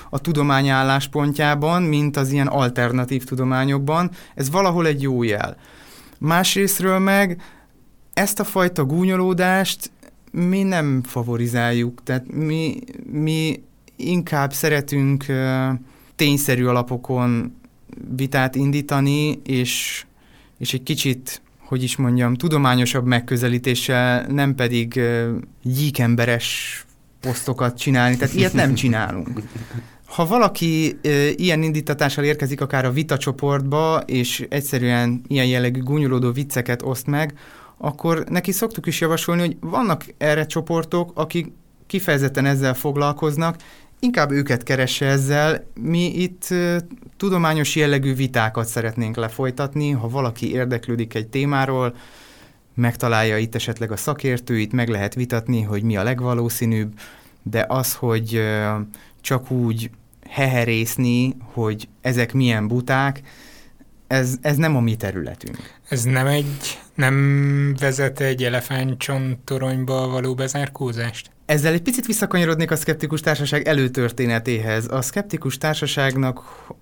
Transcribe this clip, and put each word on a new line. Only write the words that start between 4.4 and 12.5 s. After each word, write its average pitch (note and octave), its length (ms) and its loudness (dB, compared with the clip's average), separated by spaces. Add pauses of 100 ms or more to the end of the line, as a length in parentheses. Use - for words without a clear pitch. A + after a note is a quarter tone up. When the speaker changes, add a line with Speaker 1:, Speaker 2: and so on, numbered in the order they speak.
Speaker 1:
valahol F3 360 2
egy C#3+ 140 0
jó C3 220 0
jel. G#2 340 -2 (600)
Másrésztről F#3+ 800 2
meg G3 420 2 (720)
ezt - 260 0
a G#3+ 40 -2
fajta F3+ 420 0
gúnyolódást F#3 1080 2 (400)
mi F3+ 320 2
nem D#3 400 2
favorizáljuk. A#2+ 1000 0
Tehát B2+ 200 -2 (100)
mi, D#3 460 -2 (320)